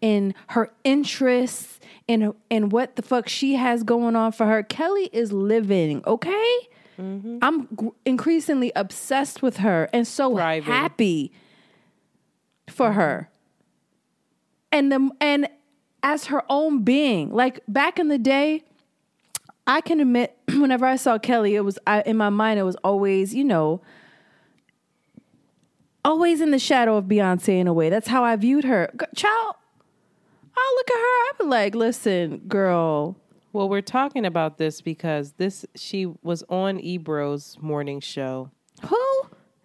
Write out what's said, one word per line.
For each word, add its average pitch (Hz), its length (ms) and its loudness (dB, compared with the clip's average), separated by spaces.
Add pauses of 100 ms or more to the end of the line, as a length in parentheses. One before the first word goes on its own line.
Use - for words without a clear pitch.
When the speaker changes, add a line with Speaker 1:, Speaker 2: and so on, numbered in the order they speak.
Speaker 1:
and 202 320 2 (140)
her 226 240 -2 (120)
interests 262 960 0 (300)
and, 214 260 2 (160)
and 208 220 2
what 254 240 -2
the 240 60 -6
fuck 247 260 -2
she 277 260 -2
has 240 280 0
going 233 340 0
on 220 160 0
for 220 140 0
her. 214 160 2
Kelly 370 500 -2
is 220 200 -2
living, 196 760 0
okay? 415 500 0 (440)
Speaker 2:
Mm-hmm. 196 400 -10
Speaker 1:
I'm 269 260 0
gr-, 214 220 -6 (160)
increasingly 277 680 0
obsessed 269 680 -4
with 247 160 0
her 185 340 2
and 240 140 0
so 262 280 -2
Speaker 2:
Thriving. 160 380 0
Speaker 1:
happy 202 600 0 (1400)
for 233 240 0
her. 151 360 0 (1400)
And 277 200 4
the, 269 180 2 (100)
and 285 280 0 (540)
as 285 240 -2
her 277 220 -2
own 285 340 0
being, 240 480 2
like, 254 380 0
back 285 300 0
in 311 100 0
the 285 100 2
day, 285 460 0 (1000)
I 277 140 2
can 320 200 0
admit, 247 420 2
<clears throat> - 60 -6
whenever 262 380 2
I 262 100 4
saw 240 220 2
Kelly, 214 380 2
it 214 40 0
was, 196 260 -2
I, 208 160 4
in 220 140 0
my 208 140 2
mind, 214 280 2
it 196 40 0
was 185 140 -2
always, 196 580 0
you 269 100 0
know, 165 380 2 (2250)
always 320 360 2
in 311 100 2
the 269 80 4
shadow 233 380 2
of 196 80 0
Beyonce 190 560 2
in 180 60 2
a 175 60 2
way. 165 180 2
That's 220 180 0
how 247 160 2
I 233 120 2
viewed 269 280 2
her. 214 340 0
G-, 311 80 -6 (100)
child, 440 380 -2 (1040)
I 508 200 2
look 508 140 0
at 480 80 2
her, - 20 -2
I 494 380 2
be 403 80 -2
like, 220 280 0
"Listen, 196 640 0 (100)
girl." 175 680 0 (360)
Speaker 2:
Well, 196 160 -2
we're 202 120 -2
talking 254 440 -2
about 160 340 -2
this 156 220 -4
because 151 520 -6
this, 190 420 -6
she 190 320 -6 (160)
was 170 260 -6
on 190 300 -2
Ebro's 151 840 -6
morning 147 400 -6
show. 131 500 -8 (360)
Speaker 1:
Who? 539 360 0 (420)